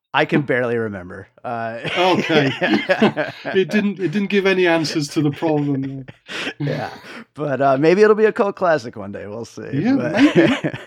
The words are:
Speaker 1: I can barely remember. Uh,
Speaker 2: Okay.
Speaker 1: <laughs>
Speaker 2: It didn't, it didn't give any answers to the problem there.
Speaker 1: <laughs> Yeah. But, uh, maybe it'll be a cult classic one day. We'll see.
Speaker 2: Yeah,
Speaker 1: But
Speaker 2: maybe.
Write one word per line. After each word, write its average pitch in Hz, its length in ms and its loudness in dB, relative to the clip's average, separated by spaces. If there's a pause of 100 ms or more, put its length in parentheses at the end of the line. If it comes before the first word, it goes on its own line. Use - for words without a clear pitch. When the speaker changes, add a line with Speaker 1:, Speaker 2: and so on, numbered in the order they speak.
(120)
Speaker 1:
I 147 120 2
can 151 180 0
barely 123 340 0
remember. 95 520 -8 (160)
Uh, 117 340 -8 (180)
Speaker 2:
Okay. 160 600 2
Speaker 1:
<laughs> - 760 0 (220)
Speaker 2:
It 190 160 2
didn't, 202 300 -2
it 175 100 -2
didn't 196 180 -4
give 202 160 2
any 185 220 2
answers 160 440 0
to 160 120 0
the 147 80 2
problem 147 520 -2
there. 135 220 -10 (280)
Speaker 1:
<laughs> - 260 -8
Yeah. 131 320 -6 (440)
But, 139 260 -4
uh, 135 180 4
maybe 170 240 6
it'll 214 140 6
be 214 80 4
a 214 80 4
cult 202 240 -2
classic 147 400 0
one 101 160 -10
day. 95 160 -12
We'll 110 160 -10
see. - 280 -12
Speaker 2:
Yeah, 202 240 2
Speaker 1:
But 151 160 -2
Speaker 2:
maybe. 233 400 4 (340)